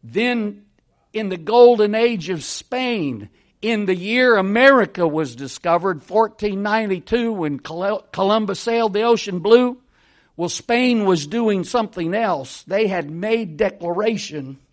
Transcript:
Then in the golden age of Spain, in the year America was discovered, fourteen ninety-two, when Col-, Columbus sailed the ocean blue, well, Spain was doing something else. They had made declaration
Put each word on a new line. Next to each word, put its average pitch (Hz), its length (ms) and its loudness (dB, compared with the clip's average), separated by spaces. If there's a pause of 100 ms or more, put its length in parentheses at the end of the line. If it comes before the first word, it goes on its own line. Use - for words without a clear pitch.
Then 208 600 -4 (480)
in 214 160 -4
the 185 80 -6
golden 214 580 6
age 220 340 -2
of 165 140 -6
Spain, 185 880 -6 (300)
in 214 260 -2
the 185 100 0
year 226 420 2
America 208 720 4
was 147 280 -2
discovered, 165 680 -2
fourteen 208 580 -2
ninety-two, 220 720 -2
when 151 260 -4
Col-, 185 520 -6
Columbus 196 480 0
sailed 233 340 -2
the 208 80 0
ocean 226 380 0
blue, 247 420 4 (560)
well, 170 120 -4
Spain 240 560 0
was 175 200 2
doing 208 380 -2
something 185 500 -4
else. 185 500 -4
They 202 220 -2
had 175 240 -4
made 190 480 -4
declaration 170 1000 -4 (140)